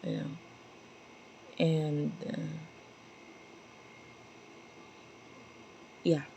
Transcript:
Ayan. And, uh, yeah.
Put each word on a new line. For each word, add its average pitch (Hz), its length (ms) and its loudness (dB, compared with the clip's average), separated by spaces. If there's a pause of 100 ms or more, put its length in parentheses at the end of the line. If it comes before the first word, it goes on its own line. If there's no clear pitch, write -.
Ayan. - 320 2 (1200)
And, 151 640 8
uh, 160 320 0 (3500)
yeah. 147 160 8 (120)